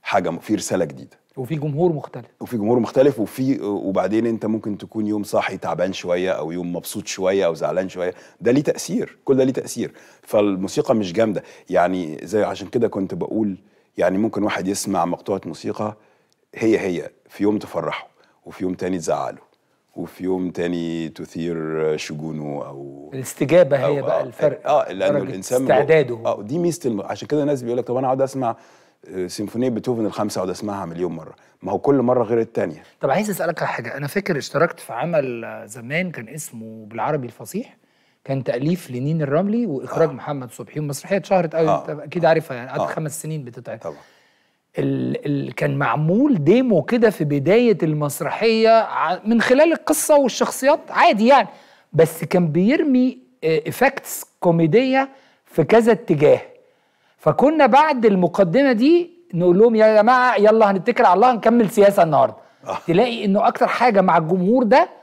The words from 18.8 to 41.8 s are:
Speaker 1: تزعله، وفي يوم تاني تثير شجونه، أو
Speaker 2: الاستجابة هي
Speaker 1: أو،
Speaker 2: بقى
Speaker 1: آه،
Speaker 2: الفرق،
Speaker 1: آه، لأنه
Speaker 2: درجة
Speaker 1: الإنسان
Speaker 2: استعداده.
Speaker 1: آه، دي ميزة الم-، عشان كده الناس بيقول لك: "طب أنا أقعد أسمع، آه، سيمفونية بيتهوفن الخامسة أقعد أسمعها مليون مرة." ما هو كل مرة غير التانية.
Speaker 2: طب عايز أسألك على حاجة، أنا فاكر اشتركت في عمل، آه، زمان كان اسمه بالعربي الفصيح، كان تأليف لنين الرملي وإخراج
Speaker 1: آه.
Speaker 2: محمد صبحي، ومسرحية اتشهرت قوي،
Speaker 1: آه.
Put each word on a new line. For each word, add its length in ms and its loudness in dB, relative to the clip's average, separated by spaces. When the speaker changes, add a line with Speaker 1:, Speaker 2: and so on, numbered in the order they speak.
Speaker 1:
تزعله، 400 -6
وفي 280 -12
يوم 260 -2
تاني 600 -6
تثير 480 -8
شجونه، 460 -10
أو 480 -16
Speaker 2:
الاستجابة 640 2
هي 220 0
Speaker 1:
أو، 60 -6
Speaker 2:
بقى 140 -2
Speaker 1:
آه، 40 -4
Speaker 2:
الفرق، 460 -4
Speaker 1:
آه، 220 2
لأنه 280 0
Speaker 2:
درجة 100 -6
Speaker 1:
الإنسان 320 -4
Speaker 2:
استعداده. 640 2
Speaker 1:
آه، 160 -2
دي 180 -4
ميزة 300 -2
الم-، 120 -4
عشان 260 -10
كده 140 0
الناس 200 -2
بيقول 160 -4
لك: 100 -4
"طب 100 -4
أنا 100 -2
أقعد 140 0
أسمع، 340 -2
آه، 180 -6
سيمفونية 420 -4
بيتهوفن 360 -4
الخامسة 340 -4
أقعد 100 -4
أسمعها 360 -8
مليون 260 -6
مرة." 240 -14
ما 100 -6
هو 80 -2
كل 160 2
مرة 280 2
غير 160 0
التانية. 440 -4
Speaker 2:
طب 80 -2
عايز 200 -2
أسألك 320 -4
على 100 -4
حاجة، 260 -10
أنا 100 -8
فاكر 300 -4
اشتركت 420 -2
في 140 -14
عمل، 520 -4
آه، 200 -12
زمان 460 -8
كان 180 -14
اسمه 560 -16
بالعربي 420 -4
الفصيح، 500 -12
كان 180 -4
تأليف 480 -4
لنين 300 -4
الرملي 440 -2
وإخراج 440 -2
Speaker 1:
آه. 40 -10
Speaker 2:
محمد 380 -10
صبحي، 280 -14
ومسرحية 380 -4
اتشهرت 380 0
قوي، 140 0
Speaker 1:
آه. 120 2